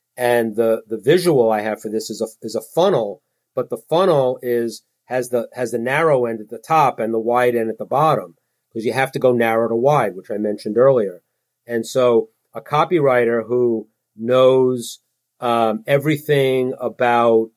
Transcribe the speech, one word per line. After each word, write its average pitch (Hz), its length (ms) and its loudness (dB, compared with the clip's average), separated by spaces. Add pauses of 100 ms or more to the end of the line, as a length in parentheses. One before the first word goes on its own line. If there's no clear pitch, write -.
(160)
and 120 400 0
the, 113 320 0
the 110 120 -8
visual 143 520 2
I 107 100 0
have 107 200 -6
for 107 80 -10
this 107 200 -6
is 107 120 -10
a, - 240 -10
is 107 100 -8
a 107 60 -4
funnel, 139 640 -2 (320)
but 120 140 -6
the 120 80 -8
funnel 151 640 0
is, 117 420 -4 (220)
has 123 240 -6
the, 120 240 -2
has 123 180 -6
the 120 80 -2
narrow 135 460 0
end 113 160 -6
at 104 80 -20
the 113 100 -14
top 147 400 0
and 113 140 -2
the 113 60 -2
wide 120 360 2
end 113 140 -2
at 107 80 -8
the 107 80 -10
bottom, 127 500 0 (380)
'cause 113 100 -8
you 117 100 -2
have 131 180 -2
to 139 80 -6
go 127 120 4
narrow 117 360 0
to 113 80 -4
wide, 120 400 0
which 95 160 -14
I 104 60 -6
mentioned 104 400 -4
earlier. 117 440 2 (460)
And 117 180 -4
so 120 440 2 (240)
a 113 80 -14
copywriter 131 840 0
who 117 420 -2 (280)
knows, 127 840 2 (400)
um, 113 460 0
everything 139 960 0
about, 117 760 2